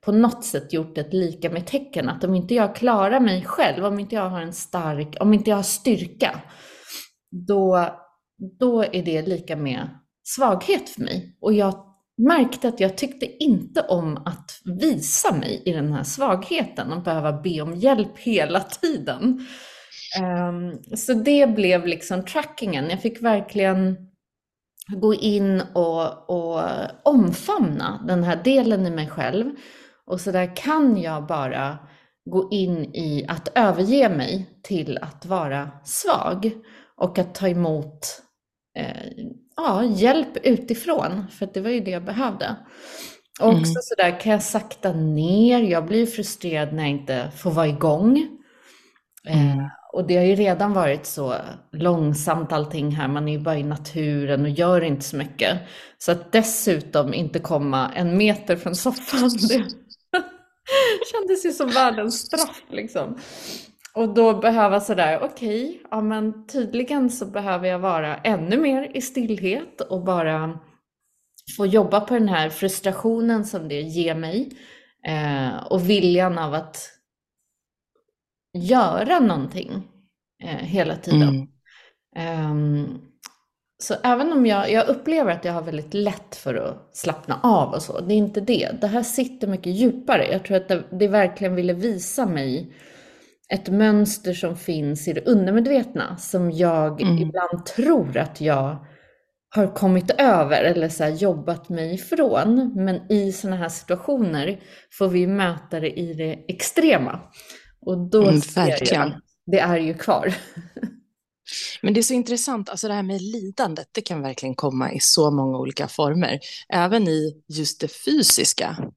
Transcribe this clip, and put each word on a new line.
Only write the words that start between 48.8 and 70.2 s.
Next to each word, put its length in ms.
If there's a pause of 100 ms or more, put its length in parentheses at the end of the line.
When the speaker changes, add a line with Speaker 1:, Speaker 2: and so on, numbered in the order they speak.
Speaker 1:
Eh, 260
Speaker 2:
Mm. 160 (240)
Speaker 1:
och 140
det 100
har 60
ju 120
redan 380
varit 320
så 300 (360)
långsamt 800
allting 400
här. 160
Man 200
är 40
ju 80
bara 180
i 60
naturen 800
och 80
gör 340
inte 220
så 100
mycket. 420 (400)
Så 140
att 200
dessutom 840
inte 260
komma 560
en 220
meter 380
från 200
soffan, 540
<laughs> 200 (1500)
det 120
kändes 340
ju 60
som 180
världens 500
straff, 420 (100)
liksom. 460 (800)
Och 180
då 200
behöva 460
sådär, 440
okej, 580 (100)
ja, 100
men 460
tydligen 600
så 160
behöver 420
jag 120
vara 380
ännu 400
mer 360
i 80
stillhet 800
och 220
bara 560 (1000)